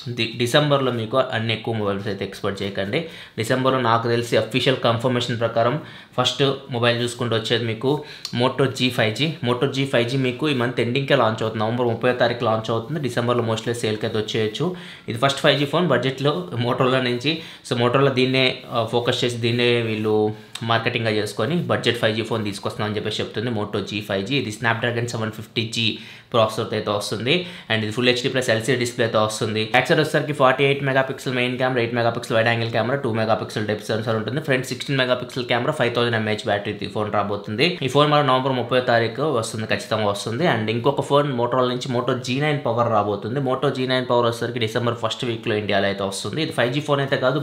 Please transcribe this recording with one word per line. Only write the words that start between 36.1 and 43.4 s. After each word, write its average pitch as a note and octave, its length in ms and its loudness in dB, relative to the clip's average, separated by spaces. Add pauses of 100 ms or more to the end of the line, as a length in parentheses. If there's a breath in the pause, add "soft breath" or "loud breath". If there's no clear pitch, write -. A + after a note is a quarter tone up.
ఎంఏహెచ్ G#2+ 280 -2
బ్యాటరీతో G#2 420 -2
ఈ - 20 -6
ఫోన్ G#2 240 -4
రాబోతుంది. G#2 680 -2
ఈ C3+ 60 -2
ఫోన్ D3 220 4
మన D3 120 4
నవంబర్ C3 300 2
ముప్పై B2 280 2
తారీఖు A#2 420 2
వస్తుంది, A2+ 440 -2
ఖచ్చితంగా G#2+ 400 -2
వస్తుంది. A#2 380 -2
And A2+ 260 2
ఇంకొక A#2+ 300 2
ఫోన్ C#3+ 320 2
Motorola B2 360 2
నుంచి B2 320 -2
Moto B2 220 -2
జీ B2+ 180 -2
నైన్ D3+ 260 0
పవర్ A#2 260 0
రాబోతుంది. G#2 480 0